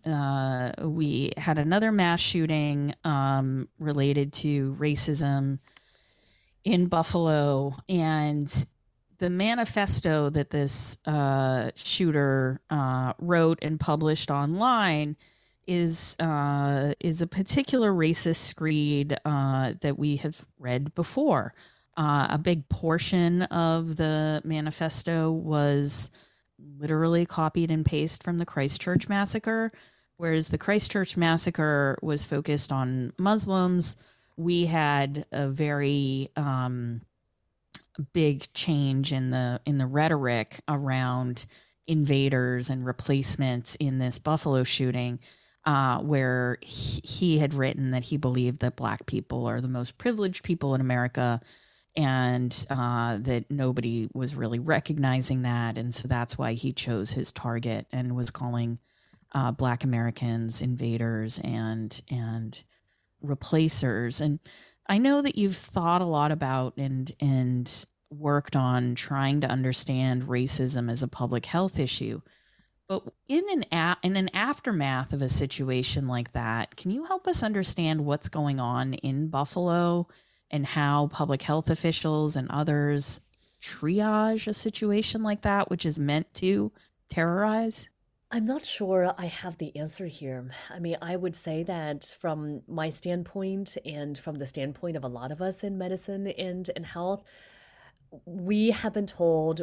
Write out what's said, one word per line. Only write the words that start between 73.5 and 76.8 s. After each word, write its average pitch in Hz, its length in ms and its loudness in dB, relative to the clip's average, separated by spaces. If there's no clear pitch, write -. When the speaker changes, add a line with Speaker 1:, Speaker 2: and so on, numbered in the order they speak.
Speaker 1:
an 339 220 0
a-, 170 320 2
in 185 120 2
an 190 160 0
aftermath 185 800 0
of 139 100 -2
a 135 60 0
situation 131 800 0
like 120 280 -2
that, 117 420 -4
can 180 160 -4